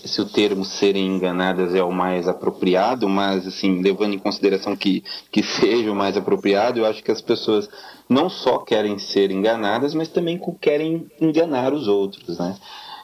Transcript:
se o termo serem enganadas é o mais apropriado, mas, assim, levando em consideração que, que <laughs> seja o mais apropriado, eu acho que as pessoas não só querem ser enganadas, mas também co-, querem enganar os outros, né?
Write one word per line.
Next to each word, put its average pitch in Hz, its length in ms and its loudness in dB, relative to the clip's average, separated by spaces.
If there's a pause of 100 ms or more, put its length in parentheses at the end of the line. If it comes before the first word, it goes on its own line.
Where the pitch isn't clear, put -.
se - 120 -2
o 98 80 -2
termo 101 360 0
serem 98 420 -2
enganadas 92 720 0
é 95 80 4
o 90 80 0
mais 90 340 0
apropriado, 98 840 0
mas, 98 380 0
assim, 92 340 0
levando 98 340 2
em 98 40 -6
consideração 98 560 0
que, 95 300 0 (260)
que - 160 2
<laughs> - 160 -2
seja 107 300 2
o - 20 -4
mais 98 220 0
apropriado, 101 640 2
eu 110 60 2
acho 110 180 -2
que 113 80 0
as 104 80 -4
pessoas 107 480 0 (400)
não 143 200 4
só 123 300 0
querem 104 400 0
ser 98 320 2
enganadas, 110 640 0
mas 156 140 -2
também 175 280 -2
co-, 180 240 -6
querem 160 460 0 (140)
enganar 151 520 2
os 143 160 -2
outros, 98 500 -2
né? 90 160 -4 (500)